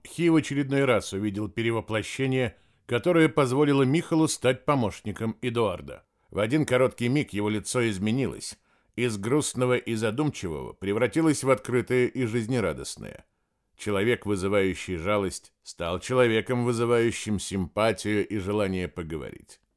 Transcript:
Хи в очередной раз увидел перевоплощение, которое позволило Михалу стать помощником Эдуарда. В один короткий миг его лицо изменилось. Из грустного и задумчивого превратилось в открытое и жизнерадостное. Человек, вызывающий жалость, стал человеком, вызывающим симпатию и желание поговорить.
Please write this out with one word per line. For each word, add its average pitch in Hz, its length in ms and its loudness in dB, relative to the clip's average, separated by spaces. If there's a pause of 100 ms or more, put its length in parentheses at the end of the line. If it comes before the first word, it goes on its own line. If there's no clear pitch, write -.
Хи 170 220 0
в 160 60 6
очередной 139 500 0
раз 113 260 2
увидел 101 380 -4
перевоплощение, 113 1080 -2 (300)
которое 160 420 4
позволило 139 560 4
Михалу 160 460 2
стать - 340 0
помощником 110 800 -2
Эдуарда. 104 640 -2 (260)
В - 80 -4
один 127 260 4
короткий 127 440 2
миг 139 240 0
его 104 160 0
лицо 110 400 0
изменилось. 104 680 -2 (380)
Из 113 220 -2
грустного 123 580 0
и 113 200 -4
задумчивого 107 760 -4
превратилось 123 720 0
в 131 60 0
открытое 123 580 2
и 127 180 -4
жизнерадостное. 107 1000 -4 (500)
Человек, 104 500 0
вызывающий 98 720 0
жалость, 95 580 -2 (100)
стал 87 360 -6
человеком, 120 640 2
вызывающим 117 760 0
симпатию 101 840 -2
и 104 120 -6
желание 95 500 -2
поговорить. 78 720 -12 (180)